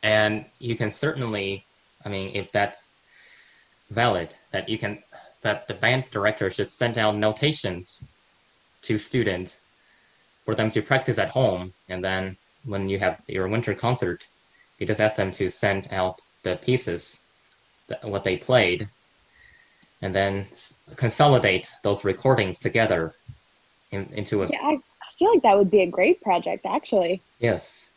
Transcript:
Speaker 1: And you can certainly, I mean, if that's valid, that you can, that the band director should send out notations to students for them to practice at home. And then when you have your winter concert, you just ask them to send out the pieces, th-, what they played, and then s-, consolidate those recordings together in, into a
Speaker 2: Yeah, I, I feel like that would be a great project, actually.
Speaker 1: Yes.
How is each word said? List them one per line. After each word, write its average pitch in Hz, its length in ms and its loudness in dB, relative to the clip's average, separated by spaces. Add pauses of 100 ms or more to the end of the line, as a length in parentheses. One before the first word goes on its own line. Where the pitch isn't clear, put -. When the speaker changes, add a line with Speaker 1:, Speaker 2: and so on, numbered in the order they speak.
Speaker 1:
And 107 440 2 (140)
you 117 160 -4
can 107 160 -2
certainly, 107 720 -4 (400)
I 104 40 -8
mean, 95 220 -6 (100)
if - 100 -10
that's - 360 -2 (1000)
valid, 98 400 2 (220)
that 95 200 -6
you 107 60 -2
can, 104 260 -6 (380)
that - 260 -4
the - 60 -6
band 127 380 0
director 104 380 0
should 95 200 -4
send 117 280 -2
out 107 180 2
notations 107 880 -2 (800)
to 107 140 0
students 98 580 -2 (920)
for 110 100 -2
them 110 160 0
to 110 100 0
practice 127 380 0
at 95 100 0
home. 92 440 0 (160)
And 92 140 -6
then 95 320 -4 (300)
when 98 240 -4
you 98 100 -2
have 95 280 -2
your 95 200 -2
winter 110 260 -2
concert, 95 540 -2 (520)
you 98 80 -6
just 104 140 0
ask 107 140 2
them 95 180 -2
to 92 160 -2
send 98 420 -2
out 92 300 -2 (220)
the 92 140 -2
pieces, - 640 -4 (680)
th-, 107 160 -10
what 101 200 -4
they 95 120 0
played, 104 520 2 (1120)
and 95 140 -4
then 98 360 0
s-, - 220 -14 (220)
consolidate 117 760 4 (120)
those 101 200 0
recordings 104 560 2
together 101 540 0 (800)
in, 98 220 -8
into 104 300 -2
a 90 40 -2
Speaker 2:
Yeah, - 140 -4
I, - 120 2
I - 340 -8 (100)
feel 392 140 6
like 415 120 6
that 202 140 8
would 196 140 4
be 208 100 8
a 185 60 4
great 208 340 2
project, 180 440 -2
actually. 190 560 0 (180)
Speaker 1:
Yes. - 580 -2